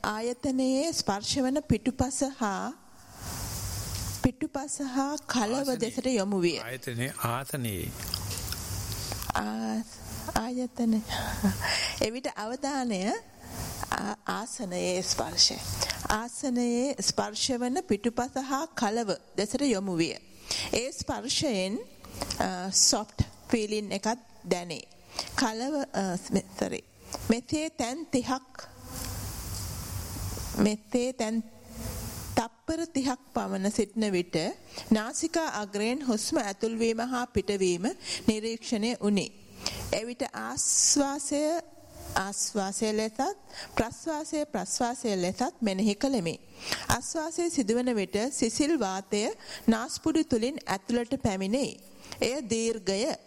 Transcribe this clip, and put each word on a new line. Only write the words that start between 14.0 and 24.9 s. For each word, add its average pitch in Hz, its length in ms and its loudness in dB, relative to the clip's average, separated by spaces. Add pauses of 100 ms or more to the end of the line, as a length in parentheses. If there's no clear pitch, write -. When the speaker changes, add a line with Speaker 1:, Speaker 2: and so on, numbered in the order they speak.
Speaker 1:
ආසනයේ 185 760 -2
ස්පර්ශය. - 560 2 (480)
ආසනයේ 240 920 2
ස්පර්ශවන 240 840 0
පිටුපස 240 600 0
හා 277 320 0
කලව 214 360 2 (220)
දෙසට 220 300 0
යොමු 196 340 2
විය. 160 200 2 (540)
ඒ 247 200 0
ස්පර්ශයෙන්, 220 880 0 (580)
අ, - 120 2 (200)
සොෆ්ට් - 560 4 (200)
ෆීලින් 214 480 0
එකක් 196 160 0 (340)
දැනේ. 175 420 -2 (480)